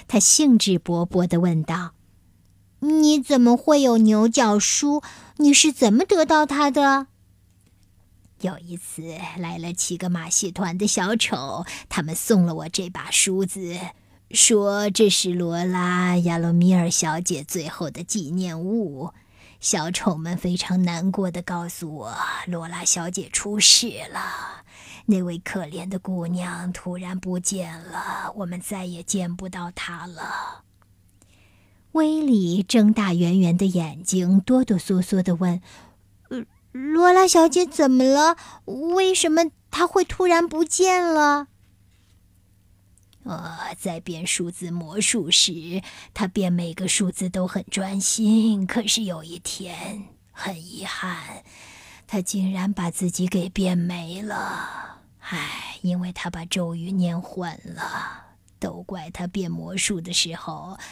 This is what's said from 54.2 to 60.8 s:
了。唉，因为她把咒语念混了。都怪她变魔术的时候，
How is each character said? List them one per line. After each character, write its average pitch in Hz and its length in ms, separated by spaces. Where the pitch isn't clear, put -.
了。 - 800
唉， - 600
因 180 180
为 180 120
她 175 200
把 170 140
咒 175 280
语 170 180
念 180 300
混 175 440
了。 - 580
都 175 260
怪 170 280
她 180 160
变 180 240
魔 170 260
术 185 240
的 175 100
时 165 240
候， 165 440